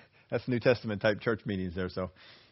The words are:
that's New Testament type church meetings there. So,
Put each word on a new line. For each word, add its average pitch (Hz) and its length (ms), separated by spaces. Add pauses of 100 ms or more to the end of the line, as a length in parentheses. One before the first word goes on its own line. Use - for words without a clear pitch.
(300)
that's 123 180
New 123 100
Testament 113 420
type 107 200
church 113 260
meetings 92 280
there. 92 140
So, 92 220 (420)